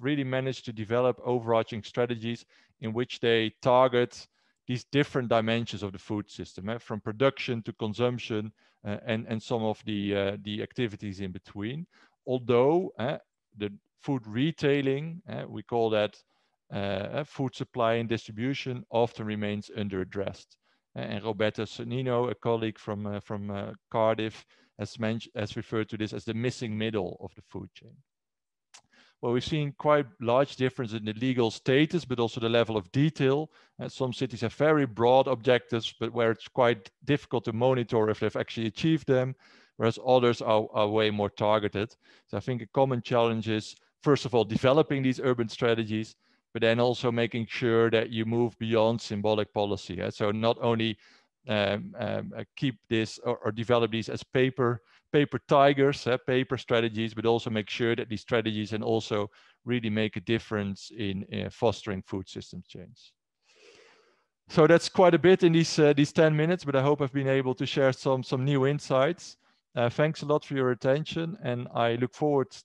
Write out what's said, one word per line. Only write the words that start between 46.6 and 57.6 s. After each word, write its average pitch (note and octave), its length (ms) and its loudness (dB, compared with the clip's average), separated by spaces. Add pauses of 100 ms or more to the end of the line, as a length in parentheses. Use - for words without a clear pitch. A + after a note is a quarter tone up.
then A2+ 180 4
also A#2+ 320 2
making A#2 340 0
sure A2+ 440 2
that A2+ 200 2
you A2+ 140 -2
move A#2 340 0
beyond A2+ 420 2
symbolic G#2 540 -2
policy. G2+ 460 -4
Eh? G2 100 -4
So G#2 220 -2
not A2+ 280 0
only, A2+ 380 0 (500)
um, G#2 500 -2
um, G#2 380 -6
uh, A2 80 -10 (120)
keep C3 220 -4 (100)
this A2 360 -2
or, A#2+ 140 -2
or A2 120 -4
develop A#2 400 2
these A2 180 -4
as A#2+ 140 -8
paper, B2+ 580 0 (320)
paper D3 360 2
tigers, C#3 580 4
eh, B2 180 2
paper B2+ 320 0
strategies, A2+ 580 0
but A2 120 -2
also A#2 240 2
make G#2+ 180 -2